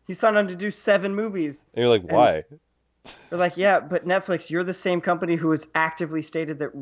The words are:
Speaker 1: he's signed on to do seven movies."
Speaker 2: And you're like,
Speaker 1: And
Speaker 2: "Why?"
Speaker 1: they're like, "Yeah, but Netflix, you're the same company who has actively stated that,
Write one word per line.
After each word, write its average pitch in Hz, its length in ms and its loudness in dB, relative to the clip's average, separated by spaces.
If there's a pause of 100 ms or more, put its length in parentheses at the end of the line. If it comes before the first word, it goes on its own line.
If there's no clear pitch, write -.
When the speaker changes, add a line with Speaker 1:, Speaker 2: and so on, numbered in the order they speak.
Speaker 1:
he's 180 140 -10
signed 214 180 4
on 202 80 2
to 185 100 -8
do 202 140 -4
seven 196 460 0
movies." 196 480 -4 (100)
Speaker 2:
And 113 80 0
you're 120 80 4
like, 110 120 4
Speaker 1:
And 90 100 -6
Speaker 2:
"Why?" 95 320 4 (840)
Speaker 1:
they're 175 120 -6
like, 175 160 0
"Yeah, 185 240 4
but 165 260 -4
Netflix, 185 440 -2
you're 170 120 -2
the 180 100 -4
same 180 280 -2
company 170 340 0
who 160 160 0
has 156 240 -2
actively 160 480 -2
stated 151 380 -6
that, 147 100 -4 (120)